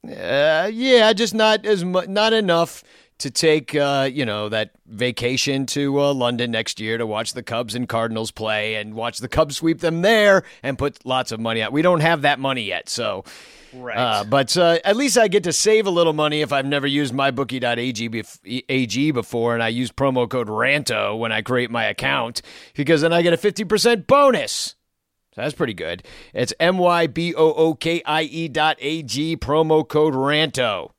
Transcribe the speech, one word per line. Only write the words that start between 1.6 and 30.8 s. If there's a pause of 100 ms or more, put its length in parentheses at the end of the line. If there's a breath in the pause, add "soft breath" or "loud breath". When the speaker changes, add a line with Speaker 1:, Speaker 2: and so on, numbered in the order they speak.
Speaker 1:
as
mu-,
not
enough (360 soft breath)
to
take,
uh,
you
know,
that (160)
vacation
to,
uh,
London
next
year
to
watch
the
Cubs
and
Cardinals
play
and
watch
the
Cubs
sweep
them
there (220 loud breath)
and
put
lots
of
money
out.
We
don't
have
that
money
yet,
so. (480 loud breath)
Speaker 2:
Right.
Speaker 1:
Uh,
but,
uh,
at
least
I
get
to
save
a
little
money
if
I've
never
used
my
bookie
dot
A
G
bef-,
A
G
before,
and
I
use
promo
code
ranto
when
I
create
my
account, (320 loud breath)
because
then
I
get
a
fifty
percent
bonus. (600)
So
that's
pretty
good. (320 loud breath)
It's
M
Y
B
O
O
K
I
E
dot
A
G,
promo
code
ranto.